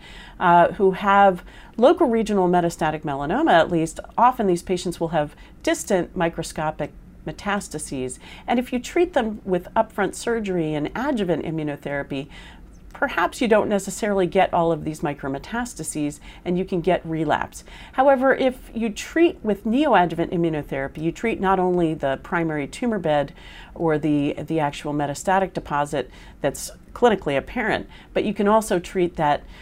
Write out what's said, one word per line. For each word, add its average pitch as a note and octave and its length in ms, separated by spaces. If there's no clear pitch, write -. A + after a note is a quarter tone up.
uh, F3 320
who F#3+ 180
have G3 540
local D#4+ 300
regional G#3+ 420
metastatic E3 540
melanoma, D#3+ 480
at E3+ 200
least, E3 300
often A#3+ 280
these F3 160
patients F3+ 380
will E3 80
have D3+ 300
distant A#3+ 540
microscopic D#3+ 760
metastases. D#3 920
And A#3+ 140
if B3+ 140
you B3 60
treat E4+ 340
them A3 320
with F3+ 280
upfront A3 420
surgery F#3+ 580
and D3+ 200
adjuvant G#3 520
immunotherapy, C#3+ 840
perhaps E4+ 480
you B3+ 60
don't G#3 200
necessarily G3 600
get F3+ 260
all E3+ 180
of D3+ 140
these D#3 160
micrometastases D3 1160
and F3+ 120
you F#3 60
can F#3 160
get F3 240
relapse. D#3+ 600
However, C4 420
if - 380
you A3+ 180
treat - 520
with G#3 220
neoadjuvant G#3 640
immunotherapy, D3+ 720
you E3 100
treat A3+ 300
not F#3+ 180
only F3 360
the C3+ 260
primary D#3 460
tumor A3+ 320
bed D3+ 340
or D#3+ 240
the, D3 360
the D#3+ 260
actual D3 340
metastatic F3 600
deposit D3 560
that's - 300
clinically G3 420
apparent, G3+ 540
but E3 100
you G3+ 100
can G3+ 140
also G#3 320
treat F3 360
that, D3 280